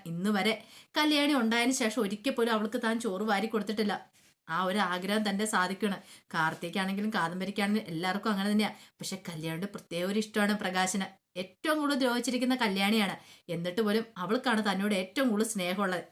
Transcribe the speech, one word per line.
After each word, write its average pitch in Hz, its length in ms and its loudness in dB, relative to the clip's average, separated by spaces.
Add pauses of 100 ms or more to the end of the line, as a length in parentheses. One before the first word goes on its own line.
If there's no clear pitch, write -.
ഇന്ന് 170 240 -4
വരെ 214 240 2 (420)
കല്യാണി 302 380 4
ഉണ്ടായതിനു 240 440 2
ശേഷം 226 240 0
ഒരിക്കൽ 214 340 -2
പോലും 233 180 2
അവൾക്ക് 214 280 0
താൻ 226 180 0
ചോറ് 208 260 -2
വാരി 214 220 0
കൊടുത്തിട്ടില്ല. 208 460 -2 (540)
ആ 165 160 -2
ഒരു 190 200 0
ആഗ്രഹം 185 400 0
തന്റെ 202 220 0
സാധിക്കുകയാണ്. 196 520 0 (340)
കാർത്തിക്കാണെങ്കിലും 185 800 -2
കാദംബരിക്കാണെങ്കിലും 196 760 -2
എല്ലാവർക്കും 202 440 -2
അങ്ങനെ 196 180 0
തന്നെയാ. 208 220 2 (220)
പക്ഷെ - 280 -8
കല്യാണിയുടെ 165 500 -6
പ്രത്യേക 170 340 -6
ഒരു 202 140 0
ഇഷ്ടമാണ് 214 400 0
പ്രകാശിന്. 185 480 0 (280)
ഏറ്റവും 302 420 -2
കൂടുതൽ 285 220 0
ദ്രോഹിച്ചിരിക്കുന്ന 247 560 2
കല്യാണിയാണ്. 202 600 2 (340)
എന്നിട്ട് 175 320 -2
പോലും 220 240 2 (120)
അവൾക്കാണ് 220 480 0
തന്നോട് 202 300 0
ഏറ്റവും 233 340 0
കൂടുതൽ 214 200 0
സ്നേഹമുള്ളത്. 185 640 -2